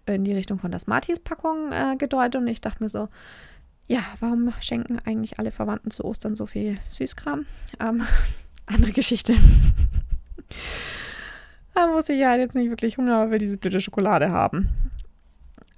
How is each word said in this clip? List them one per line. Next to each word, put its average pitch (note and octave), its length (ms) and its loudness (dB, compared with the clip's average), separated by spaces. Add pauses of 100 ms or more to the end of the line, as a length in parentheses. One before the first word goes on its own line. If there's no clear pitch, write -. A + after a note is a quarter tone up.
in G3 180 -2
die G3+ 100 -2
Richtung F#3+ 240 -6
von F3 120 -8
der F3+ 100 -6
Smarties-Packung, D#4 920 -6
äh, C4+ 240 -4
gedeutet C4 440 -2
und A#3+ 80 -2
ich A#3 120 -6
dachte - 220 -8
mir A3 60 -6
so, G#3 200 -8 (800)
ja, A#3+ 140 -2 (200)
warum A#3 400 -2
schenken A#3 440 -6
eigentlich A3 340 -6
alle A3 120 -6
Verwandten G#3+ 400 -6
zu - 140 -10
Ostern A3 300 -6
so G#3+ 120 -6
viel G#3 340 -6
Süßkram? C#4+ 640 -8 (340)
Ähm, A3+ 220 -2 (340)
<laughs> - 300 -20
andere A3 260 4
Geschichte. A#3+ 460 0
<laughs> - 60 12 (2250)
Da F4 120 4
muss D#4+ 200 0
ich C#4 120 0
ja B3+ 160 4
jetzt B3 180 -2
nicht A#3+ 160 0
wirklich A3+ 280 -4
Hunger, B3 180 2
aber A3 160 2
will A3 60 0
diese G3+ 180 -2
blöde F#3 240 -2
Schokolade F#3 500 0
haben. E3+ 380 0 (1080)